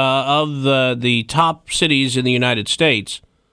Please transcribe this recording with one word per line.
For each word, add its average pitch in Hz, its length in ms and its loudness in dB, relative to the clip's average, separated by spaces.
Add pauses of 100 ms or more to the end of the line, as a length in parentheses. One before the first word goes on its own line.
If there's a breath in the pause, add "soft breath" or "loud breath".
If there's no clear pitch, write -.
(260)
of 147 360 0
the, 131 360 0
the 120 260 0
top 165 460 -2
cities 135 460 0
in 127 80 0
the 127 80 2
United 120 340 0
States, 127 540 -2 (320)